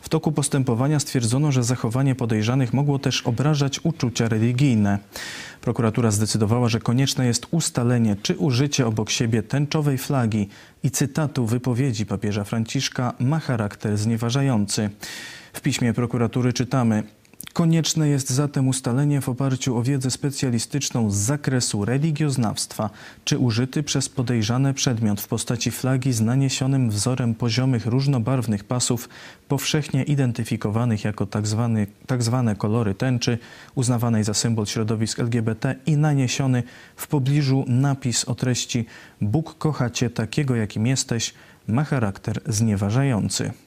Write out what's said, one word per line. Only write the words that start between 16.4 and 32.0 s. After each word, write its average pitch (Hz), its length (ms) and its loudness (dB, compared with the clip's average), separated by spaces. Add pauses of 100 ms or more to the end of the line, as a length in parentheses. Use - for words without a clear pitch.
czytamy: 117 500 2 (500)
„Konieczne 160 560 2
jest 139 200 0
zatem 139 380 0
ustalenie 135 540 0
w 135 80 -4
oparciu 131 480 0
o 120 60 0
wiedzę 131 280 0
specjalistyczną 127 1000 -2
z 98 40 0
zakresu 120 680 0
religioznawstwa, 127 1040 0 (360)
czy 147 120 0
użyty 131 460 2
przez 143 260 -2
podejrzane 123 640 0
przedmiot 113 480 0
w - 60 -12
postaci 117 440 -2
flagi 131 420 0
z 110 80 0
naniesionym 131 680 2
wzorem 117 460 0
poziomych, 123 500 0
różnobarwnych 120 800 0
pasów, 123 460 -4 (380)
powszechnie 139 560 0
identyfikowanych 117 1000 0
jako 107 220 -2
tak 104 220 -4
zwany, 110 400 0 (200)